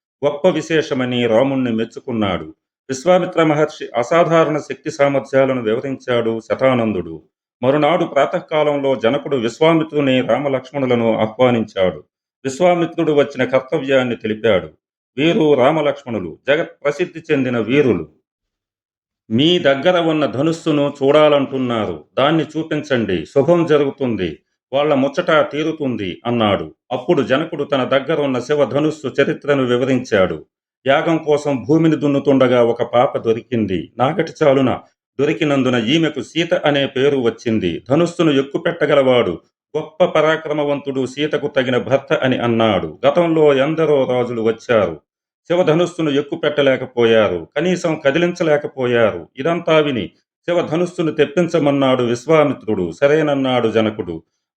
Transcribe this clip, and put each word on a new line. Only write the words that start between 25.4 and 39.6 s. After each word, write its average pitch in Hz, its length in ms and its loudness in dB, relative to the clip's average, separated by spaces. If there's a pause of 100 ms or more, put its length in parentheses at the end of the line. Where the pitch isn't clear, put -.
తీరుతుంది" 143 760 -6
అన్నాడు. 104 500 0 (160)
అప్పుడు 139 300 0
జనకుడు 143 420 -2
తన 135 200 -2
దగ్గర 139 380 -2
ఉన్న 131 180 -2
శివ 143 260 0
ధనుస్సు 139 560 -2
చరిత్రను 143 420 0
వివరించాడు. 120 840 0 (420)
యాగం 160 300 0
కోసం 143 500 -2
భూమిని 160 280 2
దున్నుతుండగా 131 680 2
ఒక 117 200 0
పాప 123 340 0
దొరికింది. 113 800 -4
నాగటి 147 340 -2 (120)
చాలున 135 360 2 (400)
దొరికినందున 139 560 0
ఈమెకు 139 460 0
సీత 165 320 -4
అనే 143 320 0
పేరు 139 320 0
వచ్చింది. 110 720 -2
ధనుస్సును 165 420 2
ఎక్కుపెట్టగలవాడు, 135 1000 2 (460)